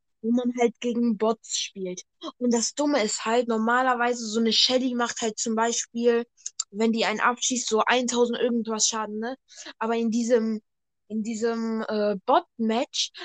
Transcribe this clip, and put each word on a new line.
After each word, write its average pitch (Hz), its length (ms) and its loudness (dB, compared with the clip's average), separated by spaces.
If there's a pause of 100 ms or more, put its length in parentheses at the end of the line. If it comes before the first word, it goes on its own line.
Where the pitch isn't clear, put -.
(220)
wo 226 80 0
man 240 280 2
halt 240 220 2
gegen 240 380 0
Bots - 400 -2
spielt. 185 440 -8 (360)
Und 240 160 2
das 226 200 -2
Dumme 285 300 2
ist - 220 -4
halt, 233 200 2
normalerweise 240 800 2
so 214 140 -2
eine 220 140 2
Shelly 254 400 2
macht 240 260 -2
halt 220 180 -2
zum 226 160 -4
Beispiel, 233 680 0 (460)
wenn 220 220 2
die 220 120 0
einen 208 160 0
abschießt, 247 480 0
so 220 160 2
eintausend 240 540 2
irgendwas 220 500 0
Schaden, 214 300 -4
ne? 240 180 -6 (420)
Aber 226 180 -2
in 233 140 0
diesem, 226 520 2 (460)
in 214 140 -4
diesem, 226 640 -2
äh, 208 360 0
Bot-Match 240 880 0 (120)